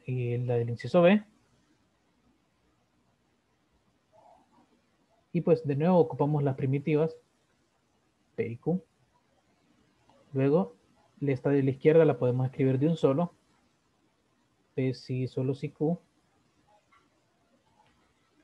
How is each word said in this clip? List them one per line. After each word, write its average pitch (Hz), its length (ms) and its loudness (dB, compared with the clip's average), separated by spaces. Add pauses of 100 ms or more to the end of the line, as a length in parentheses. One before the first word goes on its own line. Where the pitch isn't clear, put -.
eh, 123 400 -4
la 123 100 -2
del 117 140 -2
inciso 127 320 0
B. 202 220 4 (4000)
Y 170 100 -4
pues 160 240 2
de 143 100 -2
nuevo 170 240 2
ocupamos 147 440 0
las 135 120 -2
primitivas 143 600 -2 (1200)
P 107 120 -6
y 117 100 -12
Q. 180 260 -6 (1500)
Luego, 143 420 0 (460)
esta 139 280 -2
de 139 140 2
la 135 80 0
izquierda 156 320 4
la 147 140 2
podemos 127 280 0
escribir 131 320 0
de 143 100 0
un 165 100 0
solo. 156 360 0 (1400)
P 131 200 -4
si, 127 340 -8
solo 131 280 -6
si 147 140 -10
Q. 160 300 -4 (2500)